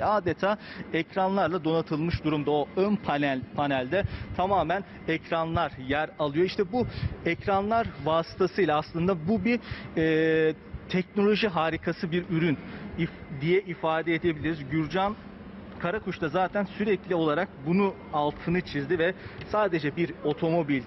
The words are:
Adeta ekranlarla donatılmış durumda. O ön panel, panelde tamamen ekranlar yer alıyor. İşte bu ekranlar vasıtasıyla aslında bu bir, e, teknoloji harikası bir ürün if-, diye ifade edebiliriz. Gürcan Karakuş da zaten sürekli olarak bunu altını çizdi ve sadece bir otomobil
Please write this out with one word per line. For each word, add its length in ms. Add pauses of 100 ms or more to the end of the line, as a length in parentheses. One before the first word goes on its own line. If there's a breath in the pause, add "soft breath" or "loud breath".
Adeta 560 (340 loud breath)
ekranlarla 720
donatılmış 600
durumda. 260
O 260
ön 200
panel, 440 (160)
panelde 480 (320 loud breath)
tamamen 480 (240 loud breath)
ekranlar 640 (160)
yer 300
alıyor. 280
İşte 260
bu 140 (400 loud breath)
ekranlar 600 (180)
vasıtasıyla 760
aslında 500
bu 160
bir, 160 (360 loud breath)
e, 580 (340)
teknoloji 600
harikası 640
bir 180
ürün 280 (400 loud breath)
if-, 420
diye 200
ifade 540
edebiliriz. 440 (120)
Gürcan 460 (680)
Karakuş 360
da 80
zaten 380 (120)
sürekli 360
olarak 340 (180)
bunu 280 (180)
altını 480
çizdi 380
ve 160 (380 loud breath)
sadece 440
bir 160 (120)
otomobil 640